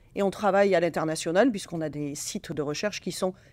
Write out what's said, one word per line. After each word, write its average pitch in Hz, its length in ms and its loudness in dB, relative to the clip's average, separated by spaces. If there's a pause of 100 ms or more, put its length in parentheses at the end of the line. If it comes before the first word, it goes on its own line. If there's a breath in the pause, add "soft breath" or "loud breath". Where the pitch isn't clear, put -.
(160 soft breath)
et 202 80 0
on 196 80 2
travaille 202 440 4
à 170 40 4
l'international, 165 720 2
puisqu'on 175 300 -6
a 156 80 -4
des 147 260 -6
sites - 360 -8
de 156 120 -4
recherche 151 360 -4
qui 180 120 -6
sont 185 220 -2 (200 loud breath)